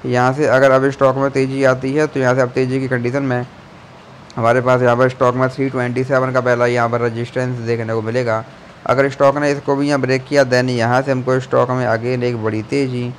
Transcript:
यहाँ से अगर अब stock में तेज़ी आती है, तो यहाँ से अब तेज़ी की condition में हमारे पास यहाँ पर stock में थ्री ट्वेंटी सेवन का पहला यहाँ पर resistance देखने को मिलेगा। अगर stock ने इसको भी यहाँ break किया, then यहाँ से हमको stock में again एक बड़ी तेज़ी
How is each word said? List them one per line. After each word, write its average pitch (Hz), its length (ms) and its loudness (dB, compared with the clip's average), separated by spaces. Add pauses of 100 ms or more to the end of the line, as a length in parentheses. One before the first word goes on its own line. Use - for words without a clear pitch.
यहाँ 123 260 0
से 147 160 0
अगर 131 220 4
अब 131 200 4
stock 131 260 2
में 135 140 0
तेज़ी 135 360 -2
आती 131 260 0
है, 151 140 0
तो 143 140 -6
यहाँ 127 140 2
से 131 60 0
अब 123 100 0
तेज़ी 131 300 -2
की 131 80 -6
condition 127 340 -2
में 123 220 -2 (920)
हमारे 120 260 2
पास 127 200 4
यहाँ 120 140 4
पर 127 140 4
stock 123 240 0
में 131 140 0
थ्री 135 220 -4
ट्वेंटी 127 340 -4
सेवन 131 280 0
का 127 80 2
पहला 120 280 2
यहाँ 120 200 0
पर 117 140 -2
resistance 120 560 -4
देखने 113 360 -4
को 113 80 -2
मिलेगा। 113 420 -2 (420)
अगर 139 240 2
stock 139 260 2
ने 147 160 0
इसको 139 240 -2
भी 143 120 -2
यहाँ 143 120 0
break 131 260 0
किया, 143 180 2
then 127 260 2
यहाँ 123 320 2
से 139 100 -4
हमको 127 280 0
stock 127 300 0
में 127 160 -2
again 120 380 -2
एक 120 200 -2
बड़ी 110 200 -2
तेज़ी 123 540 -4